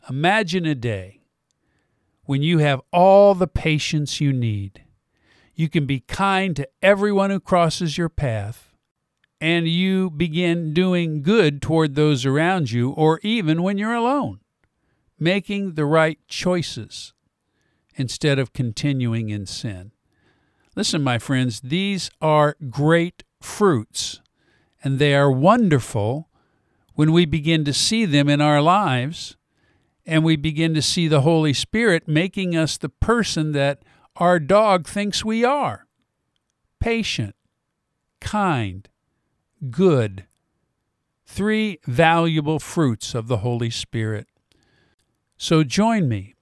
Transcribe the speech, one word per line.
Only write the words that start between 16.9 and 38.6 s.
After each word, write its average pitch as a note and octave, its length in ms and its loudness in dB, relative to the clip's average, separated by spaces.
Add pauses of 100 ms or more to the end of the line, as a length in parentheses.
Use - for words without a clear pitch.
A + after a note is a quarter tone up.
instead C3+ 440 -2
of C3 140 -4
continuing A#2+ 760 -2
in G#2 160 -6
sin. G2 460 -12 (840)
Listen, E3+ 260 -2
my B2 160 0
friends, B2+ 440 -2
these F#3 480 -4 (120)
are D3+ 360 2 (120)
great E3 540 2 (160)
fruits, - 840 -2 (640)
and C3+ 160 -2
they C#3+ 160 4
are C#3+ 160 4
wonderful C#3+ 960 0 (680)
when D#3 160 2
we F3 140 6
begin D#3 400 0
to C#3+ 80 -2
see A3 320 0
them C#3+ 240 2
in D3 120 2
our D3 200 4
lives, D#3 760 -2 (680)
and D#3+ 180 0
we D#3+ 120 2
begin D#3+ 380 -2
to D#3 80 0
see E3+ 260 -2
the D3 140 2
Holy D#3 320 2
Spirit G#3+ 540 -2
making F3 480 -2
us D#3+ 220 -2
the D3+ 120 -8
person F3 640 -2
that C#3 300 -2 (340)
our F3 220 4
dog F#3 480 2
thinks G3+ 380 -6
we A3 180 0
are. A#3+ 440 -2 (920)
Patient, A3 560 -4 (880)
kind, B2 640 -4 (840)